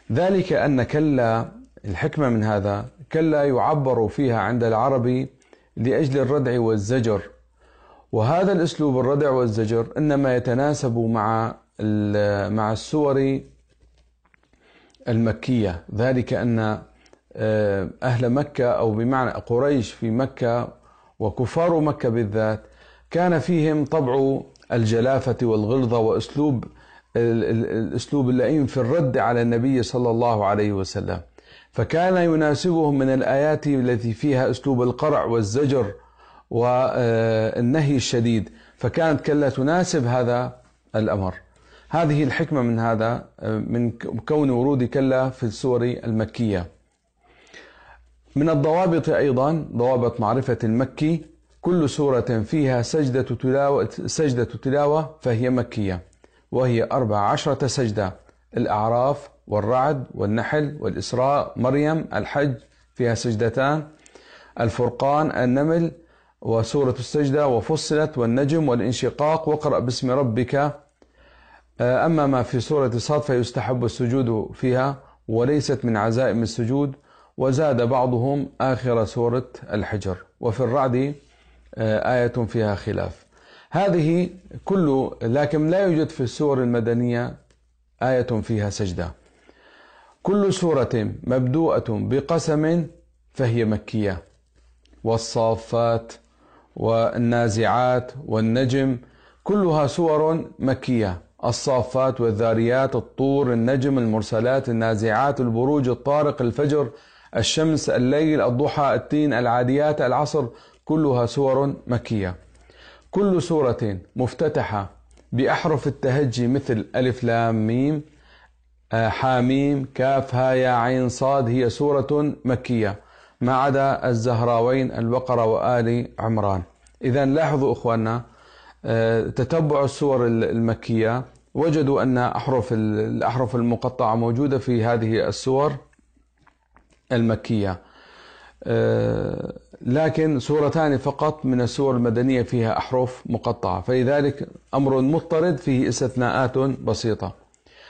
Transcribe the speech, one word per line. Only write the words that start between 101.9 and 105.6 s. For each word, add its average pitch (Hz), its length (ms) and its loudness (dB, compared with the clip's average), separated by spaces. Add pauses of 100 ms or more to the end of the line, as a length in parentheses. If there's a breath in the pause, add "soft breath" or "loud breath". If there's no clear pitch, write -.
والذاريات، 117 760 2
الطور، 135 580 0
النجم، 131 440 0
المرسلات، 117 720 0
النازعات، 113 720 0
البروج، 127 480 0